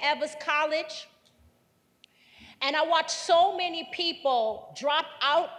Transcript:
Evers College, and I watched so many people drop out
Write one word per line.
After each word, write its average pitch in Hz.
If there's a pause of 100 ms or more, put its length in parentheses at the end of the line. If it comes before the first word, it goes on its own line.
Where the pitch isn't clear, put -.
Evers 294
College, 311 (1500)
and 277
I 302
watched 320
so 370
many 339
people 262
drop 294 (160)
out 294